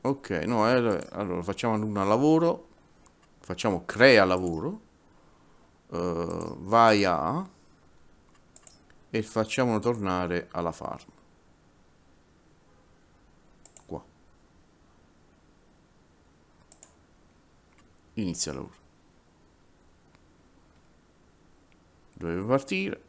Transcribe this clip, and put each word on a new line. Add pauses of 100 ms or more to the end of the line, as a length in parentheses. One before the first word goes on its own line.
Ok, (180)
no,
eh,
allora
facciamo
una
lavoro. (760)
Facciamo
crea
lavoro. (1080)
Eh,
vai
a (1600)
e
facciamolo
tornare
alla
farm. (2750)
Qua. (4000)
Inizia
lavoro. (3500)
Doveva
partire.